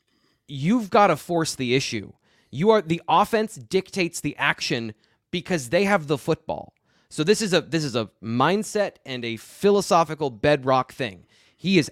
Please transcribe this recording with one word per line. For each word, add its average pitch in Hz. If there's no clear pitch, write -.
you've 180
gotta 202
force 160
the 123
issue. 120
You 156
are, 214
the 165
offense 208
dictates 180
the 147
action 127
because 160
they 190
have 196
the 147
football. -
So -
this 202
is 196
a, 165
this 151
is 117
a 113
mindset 170
and 127
a 117
philosophical 165
bedrock 131
thing. 98
He 185
is 156